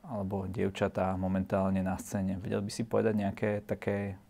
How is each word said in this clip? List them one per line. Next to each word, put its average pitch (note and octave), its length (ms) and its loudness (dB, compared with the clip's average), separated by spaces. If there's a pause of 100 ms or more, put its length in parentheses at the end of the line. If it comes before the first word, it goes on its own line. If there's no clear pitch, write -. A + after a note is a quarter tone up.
alebo G2+ 420 -2
dievčatá F#2+ 680 0
momentálne F#2+ 680 2
na F#2 160 0
scéne? F#2+ 400 -2
Vedel G#2 240 -2
by G2+ 100 -4
si - 100 -6
povedať A2 340 2
nejaké G2+ 340 0 (120)
také G2+ 540 -2 (140)